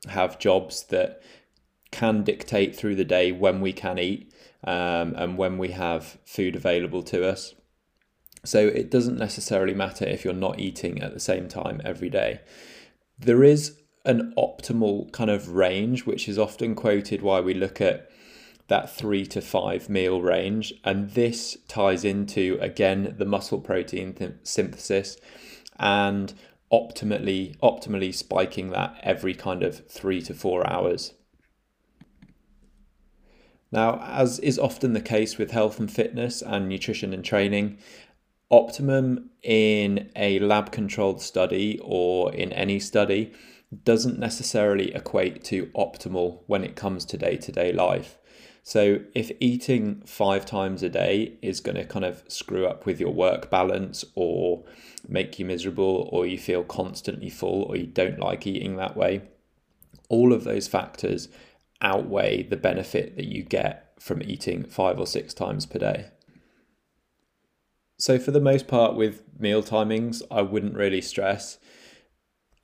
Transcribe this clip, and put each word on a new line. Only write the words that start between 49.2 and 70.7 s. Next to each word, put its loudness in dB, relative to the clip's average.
eating 0
five 0
times -4
a 0
day 0
is -6
gonna -4
kind -6
of -6
screw -4
up -4
with -2
your 0
work 2
balance 0
or 0
make -4
you -6
miserable, -2
or 2
you -4
feel -2
constantly -8
full, -2
or -4
you -4
don't 0
like -2
eating -4
that -6
way, 0
all 6
of 2
those -4
factors -4
outweigh 2
the -4
benefit -2
that -8
you -8
get -4
from -6
eating -6
five 0
or -4
six -6
times -6
per -8
day. -2
So 4
for -4
the 6
most 4
part 4
with 0
meal 2
timings, 0
I 2
wouldn't -2